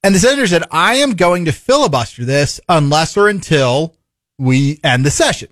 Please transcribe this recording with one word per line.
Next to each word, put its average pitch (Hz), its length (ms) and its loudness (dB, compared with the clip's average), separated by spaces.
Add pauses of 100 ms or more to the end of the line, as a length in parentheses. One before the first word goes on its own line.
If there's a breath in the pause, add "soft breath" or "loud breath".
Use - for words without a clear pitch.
and 196 120 2
the 190 40 4
senator 254 280 2
said, 170 240 0
"I 185 240 0
am 269 180 0
going 175 320 0
to 156 80 -2
filibuster 147 720 -2
this 139 340 -2 (120)
unless 156 480 0
or 208 100 2
until 156 680 -2 (420)
we 135 440 0
end 131 220 0
the 151 60 2
session." - 420 -2